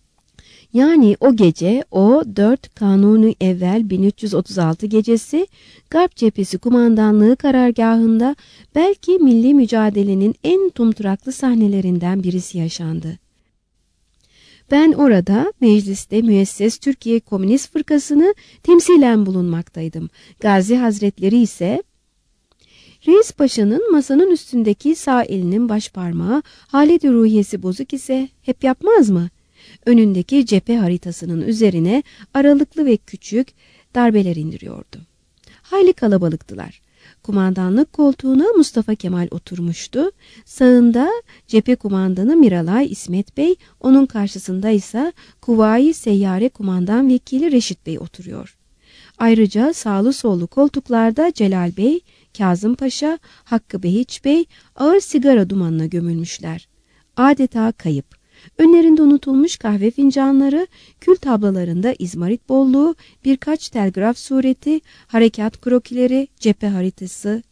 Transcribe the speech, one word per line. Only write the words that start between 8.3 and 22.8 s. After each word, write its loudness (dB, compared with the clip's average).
belki 0
milli 4
mücadelenin 0
en 0
tumturaklı -2
sahnelerinden -2
birisi -6
yaşandı. -8
Ben 4
orada 0
mecliste 0
müesses 0
Türkiye -4
Komünist -2
Fırkası'nı 0
temsilen 4
bulunmaktaydım. -6
Gazi 2
Hazretleri 0
ise, -4